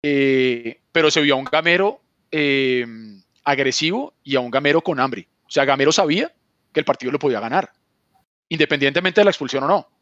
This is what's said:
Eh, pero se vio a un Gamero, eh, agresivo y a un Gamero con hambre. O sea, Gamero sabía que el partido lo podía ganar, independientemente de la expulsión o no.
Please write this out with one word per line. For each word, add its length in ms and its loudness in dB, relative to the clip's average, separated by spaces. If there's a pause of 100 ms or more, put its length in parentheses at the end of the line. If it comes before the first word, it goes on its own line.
Eh, 760 0 (100)
pero 200 4
se 100 2
vio 120 2
a 40 2
un 80 -8
Gamero, 560 0 (300)
eh, 540 0 (580)
agresivo 720 -2 (100)
y 120 -6
a 40 2
un 120 -6
Gamero 300 2
con 180 -4
hambre. 280 -4 (180)
O 60 -20
sea, 140 2
Gamero 260 2
sabía 400 0 (400)
que 80 -2
el 60 -4
partido 260 -2
lo 80 -4
podía 200 -2
ganar, 340 -4 (760)
independientemente 720 0
de 60 6
la 60 6
expulsión 320 -4
o 40 -2
no. 220 0 (120)